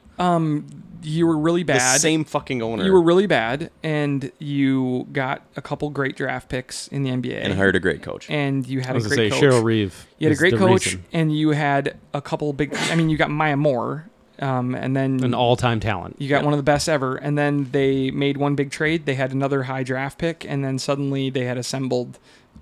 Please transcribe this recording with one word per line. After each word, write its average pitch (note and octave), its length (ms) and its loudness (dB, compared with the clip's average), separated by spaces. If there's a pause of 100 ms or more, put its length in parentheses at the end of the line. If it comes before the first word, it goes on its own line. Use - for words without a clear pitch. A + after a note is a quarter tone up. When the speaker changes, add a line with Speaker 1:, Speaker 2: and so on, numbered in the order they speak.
(180)
Speaker 1:
Um, D#3+ 480 0 (360)
you E3 240 0
were E3 100 2
really E3+ 280 2
Speaker 2:
The C#3+ 100 2
Speaker 1:
bad. B2+ 260 6
Speaker 2:
same D#3 240 2
fucking C3+ 380 -4
owner. A2+ 220 -2
Speaker 1:
You F#3+ 80 2
were F3+ 100 8
really F3 240 4
bad, C3+ 440 0 (120)
and C#3+ 560 -2
you C3+ 760 0
got C#3 300 -4 (120)
a C#3 60 -12
couple D3 300 -6
great C#3 260 -4
draft B2+ 320 -6
picks - 400 -8
in C#3 140 -4
the C3 80 -2
N B2+ 100 -2
B B2 120 -4
A. - 80 -8
Speaker 2:
And - 120 -2
hired F#2+ 240 4
a F2+ 40 2
great E2 220 0
coach. - 280 -12
Speaker 1:
And C#3 360 -2
you C3 140 -4
had B2+ 120 -6
Speaker 3:
I - 20 -2
was A#2 100 0
Speaker 1:
a G#2+ 60 -4
Speaker 3:
gonna - 60 0
Speaker 1:
great A2 180 2
Speaker 3:
say, C3+ 60 0
Speaker 1:
coach. C#3 120 6
Speaker 3:
Cheryl A#2+ 120 4
Reeve A2 420 0 (120)
Speaker 1:
You D#3 80 0
had D3+ 40 4
a - 20 4
Speaker 3:
is C#3 60 0
Speaker 1:
great F3 140 4
Speaker 3:
the - 60 4
Speaker 1:
coach, F#3 280 4
Speaker 3:
reason. F2+ 260 -6
Speaker 1:
and D#3 240 0
you D#3 140 2
had C#3+ 480 0 (160)
a C#3+ 80 -4
couple D3+ 320 -4
big, C#3 200 -4 (160)
I E3+ 40 -2
mean, D#3+ 160 2
you D3+ 80 0
got D3+ 120 0
Maya D3+ 260 0
Moore, C#3 520 0 (300)
um, B2+ 360 -2
and C3 220 -2
then C3+ 260 0
Speaker 3:
An A#2+ 120 0
all-time A#2+ 460 2
talent. F#2+ 380 -4
Speaker 1:
you C#3 120 -6
got C#3+ 80 4
Speaker 3:
Yeah. C3+ 60 0
Speaker 1:
one D3 100 2
of D3 40 2
the C#3 60 -2
best D3 240 2
ever, C3 280 0
and D3 200 -2
then C#3+ 360 0
they C3+ 380 2
made C#3 280 -2
one C#3+ 160 0
big C#3 160 -2
trade. D#3 340 -2
They C#3+ 120 -2
had C3 160 -2
another C3+ 320 0
high C3+ 180 -4
draft C3 340 -6
pick, E3 320 -6
and C#3 160 -4
then C3 140 -4
suddenly C#3 500 -2
they C3 160 -2
had B2 140 -4
assembled B2+ 600 -4 (440)